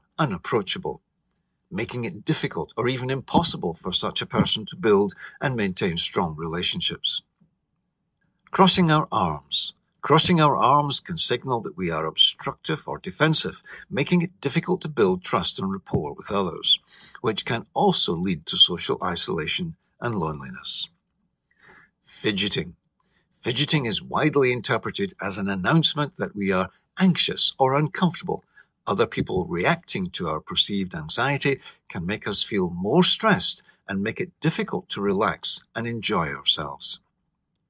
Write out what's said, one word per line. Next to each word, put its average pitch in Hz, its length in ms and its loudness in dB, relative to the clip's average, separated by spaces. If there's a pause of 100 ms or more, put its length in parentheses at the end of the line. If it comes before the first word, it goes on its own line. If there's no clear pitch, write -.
(180)
unapproachable, 95 840 -4 (680)
making 113 360 -6
it 104 180 -10
difficult - 540 -4
or 113 100 0
even 127 220 -2
impossible 135 640 -2
for - 180 -10
such - 300 0
a - 40 -4
person 107 400 0
to - 120 -14
build 101 360 4 (280)
and 131 160 -2
maintain 95 400 -2
strong 85 400 -2
relationships. 82 840 -2 (1300)
Crossing 185 420 6
our 151 200 2
arms. 82 640 -2 (260)
Crossing 156 400 6
our 147 160 6
arms 139 460 4
can 170 160 -8
signal 123 440 0
that 80 160 -10
we 87 140 -2
are 80 140 -2
obstructive - 800 0
or 143 100 -8
defensive, - 640 2 (280)
making 160 320 2
it - 200 -6
difficult - 400 -2
to - 60 -6
build 98 340 2
trust - 380 -2
and 98 100 -4
rapport 92 440 -4
with - 180 -12
others, 95 480 0 (400)
which 110 260 -2
can 117 280 -4
also 165 420 4
lead 87 300 -2
to - 120 -4
social - 460 2
isolation 92 720 -2 (260)
and 120 140 -4
loneliness. 78 760 -6 (1120)
Fidgeting. 95 720 -4 (540)
Fidgeting 135 560 0
is 95 160 0
widely 135 500 2
interpreted 110 680 -4
as 98 160 -4
an 98 100 -4
announcement 139 720 2
that 98 180 -6
we 98 160 -2
are 92 200 0 (260)
anxious - 640 2
or 131 160 4
uncomfortable. - 680 -2 (440)
Other 104 180 0
people 92 400 -4
reacting 92 640 -2
to 90 160 -6
our 78 140 -4
perceived 95 540 0
anxiety 131 640 -2 (260)
can 85 180 -8
make 104 220 -6
us 101 140 0
feel 90 300 -2
more 104 320 2
stressed - 580 2 (260)
and 98 140 -4
make 110 180 -4
it - 200 -8
difficult - 500 -4
to - 120 -6
relax 98 600 0 (120)
and 117 120 -6
enjoy 101 420 -2
ourselves. - 680 -2 (720)